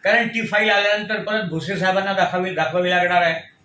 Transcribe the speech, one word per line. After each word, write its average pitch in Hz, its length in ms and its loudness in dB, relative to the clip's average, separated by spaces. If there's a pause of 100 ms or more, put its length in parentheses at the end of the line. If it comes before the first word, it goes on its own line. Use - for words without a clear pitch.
कारण 226 240 2
ती 226 180 -4
फाईल 208 240 2
आल्यानंतर 208 540 0
परत 214 240 -2
भुसे 160 280 -4
साहेबांना 190 360 0
दाखवावी, 185 420 0
दाखवावी 180 360 0
लागणार 180 320 2
आहे, 165 180 0 (240)